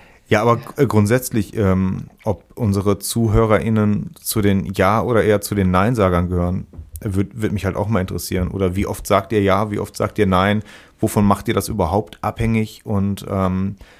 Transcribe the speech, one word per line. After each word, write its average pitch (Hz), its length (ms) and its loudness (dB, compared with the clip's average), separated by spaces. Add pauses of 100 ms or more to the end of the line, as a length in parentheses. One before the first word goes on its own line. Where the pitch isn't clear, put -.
(280)
Ja, 107 140 2
aber 117 140 4
g-, - 260 -4
äh, 127 40 4
grundsätzlich, 107 720 0
ähm, 95 500 0 (180)
ob 104 200 -4 (120)
unsere 101 420 0
ZuhörerInnen 107 1200 0
zu - 220 -2
den 98 300 2
Ja- 101 300 2
oder 110 200 2
eher 104 180 2
zu - 140 -6
den 95 160 2
Nein-Sagern 92 580 2
gehören, 90 380 -2 (340)
würd, 98 400 -4
würd 92 120 -2
mich 104 120 -4
halt 95 120 -2
auch 101 120 -2
mal 110 120 0
interessieren. 90 480 -4
Oder 92 280 -2
wie 101 100 -2
oft - 200 -8
sagt 101 260 2
ihr 104 100 2
Ja, 98 280 2
wie 101 80 -4
oft 92 180 -8
sagt 107 220 -4
ihr 104 80 4
Nein? 95 360 2 (360)
Wovon 107 280 0
macht 101 220 2
ihr 113 60 -2
das 101 140 -2
überhaupt 98 540 -2
abhängig? 110 640 -4
Und, 101 440 -4
ähm, 95 480 -2 (240)